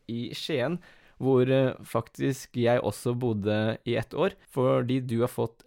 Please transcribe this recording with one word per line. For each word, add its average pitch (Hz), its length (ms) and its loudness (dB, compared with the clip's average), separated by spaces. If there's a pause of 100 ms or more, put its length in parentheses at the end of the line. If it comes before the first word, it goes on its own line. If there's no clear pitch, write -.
i 117 260 -6
Skien, 147 440 -4 (400)
hvor, 127 300 4
eh, 131 240 4 (100)
faktisk - 720 -4
jeg 120 300 2
også 123 360 -2
bodde 107 680 0
i 117 100 0
ett 113 160 -4
år, 190 200 -2 (200)
fordi 131 480 2
du 120 200 -2
har 120 80 2
fått - 380 -6